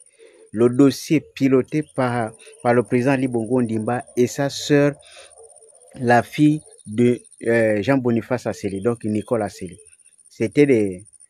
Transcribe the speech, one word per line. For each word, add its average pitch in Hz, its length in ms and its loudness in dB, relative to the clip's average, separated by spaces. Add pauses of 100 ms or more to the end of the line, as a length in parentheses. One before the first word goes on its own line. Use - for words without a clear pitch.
(520)
Le 113 160 2
dossier 135 540 2 (120)
piloté 135 520 0 (100)
par, 120 380 -4 (280)
par 123 120 2
le 123 100 4
président 123 280 0
Ali 131 180 0
Bongo 120 320 -2
Ondimba 113 420 -4 (140)
et 120 100 2
sa 139 220 -4
sœur, 143 460 0 (1000)
la 120 280 4
fille 151 360 0 (260)
de, 120 360 2 (260)
euh, 110 340 2
Jean-Boniface 123 640 -2
Asseli, 98 340 -6
donc 117 240 -4
Nicole 107 380 -2
Asseli. 92 360 -12 (580)
C'était 117 280 2
des, 104 400 0 (240)